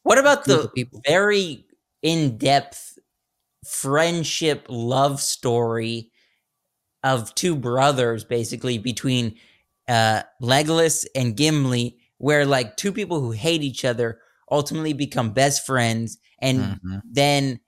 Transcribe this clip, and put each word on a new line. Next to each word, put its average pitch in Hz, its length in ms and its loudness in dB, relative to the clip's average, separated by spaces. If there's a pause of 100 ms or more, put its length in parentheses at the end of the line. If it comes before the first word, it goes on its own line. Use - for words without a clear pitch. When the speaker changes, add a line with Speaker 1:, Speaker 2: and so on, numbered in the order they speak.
Speaker 1:
What - 160 4
about 277 280 4
Speaker 2:
group 185 160 6
Speaker 1:
the 104 80 -6
Speaker 2:
of - 40 -16
people. - 320 -6
Speaker 1:
very 185 640 2 (340)
in-depth 139 960 0 (680)
friendship 156 1040 -2
love 131 520 0
story 113 880 -2 (920)
of 131 320 -2
two 175 200 0
brothers, 123 680 0
basically, 120 540 -4
between, 120 580 -2 (520)
uh, 110 360 2 (180)
Legolas 151 640 2 (100)
and 120 220 -2
Gimli, 131 600 0 (200)
where, 147 280 2
like, 131 320 0
two 202 140 -2
people 175 300 -4
who 117 100 -4
hate 160 300 0
each 135 240 -6
other 117 340 -2 (300)
ultimately 151 440 -2
become 135 400 -2
best 139 320 0
friends, 117 520 -2 (220)
and 131 200 0
Speaker 3:
Mm-hmm. 95 380 -6 (140)
Speaker 1:
then, 139 560 0